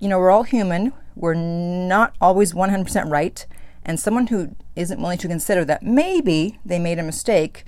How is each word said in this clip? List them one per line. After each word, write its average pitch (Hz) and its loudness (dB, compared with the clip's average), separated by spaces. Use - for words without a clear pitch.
you 196 -2
know, 190 4
we're 185 6
all 220 6
human. 202 0
We're 165 -2
not 175 0
always 185 4
one 190 2
hundred 190 0
percent 185 -2
right. 151 -2
And 165 -4
someone 233 0
who 190 -2
isn't 175 -4
willing 175 -4
to 180 -6
consider 170 0
that 151 0
maybe 247 2
they 175 -2
made 170 -2
a 170 -4
mistake - -2